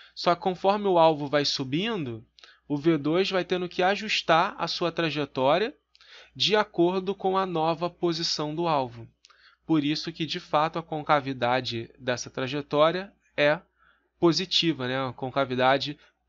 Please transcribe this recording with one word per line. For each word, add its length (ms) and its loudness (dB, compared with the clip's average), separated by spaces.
só 220 0
que 60 -6
conforme 480 0
o 100 4
alvo 300 4
vai 160 2
subindo, 840 -4
o 100 -2
V 220 2
dois 320 0
vai 140 0
tendo 240 -2
que 120 -6
ajustar 800 2
a 80 -4
sua 240 -2
trajetória 840 0
de 200 2
acordo 580 0
com 240 -2
a 80 0
nova 420 -2
posição 680 -4
do 100 -4
alvo. 400 -2
Por 200 2
isso 280 -4
que, 140 -6
de 140 -8
fato, 400 -2
a 20 -6
concavidade 1120 -2
dessa 320 -4
trajetória 840 0
é 240 2
positiva, 680 2
né? 200 -2
A 40 -8
concavidade 840 0